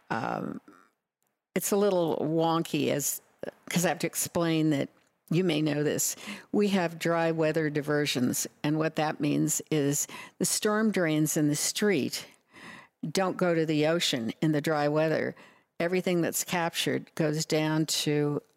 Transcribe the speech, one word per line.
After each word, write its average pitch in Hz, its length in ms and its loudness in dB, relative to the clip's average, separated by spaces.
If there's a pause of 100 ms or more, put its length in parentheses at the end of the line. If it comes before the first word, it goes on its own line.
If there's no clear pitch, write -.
um, - 500 -6 (960)
it's - 160 -4
a 220 60 2
little 185 400 2
wonky 160 720 0
as, 139 320 -2 (480)
'cause 175 160 0
I 175 40 2
have 143 100 -2
to 170 80 -2
explain 160 640 0
that 139 180 -2 (420)
you 170 120 2
may 151 180 0
know 151 220 0
this. 147 320 -2 (360)
We 208 180 2
have 170 280 0
dry 165 340 0
weather 160 380 2
diversions, 147 800 0 (160)
and 151 160 2
what 156 160 -2
that 156 240 -2
means 151 500 0
is 147 380 0 (320)
the 190 60 0
storm 214 460 0
drains 156 460 2
in 151 100 4
the 147 80 2
street - 680 0 (840)
don't 185 260 0
go 180 180 2
to 160 100 2
the 151 220 2
ocean 156 540 0
in 160 100 4
the 147 100 2
dry 147 260 2
weather. 151 480 0 (440)
Everything 180 420 0
that's - 220 -2
captured 165 720 -2
goes 156 300 0
down 156 400 0
to 147 560 0 (160)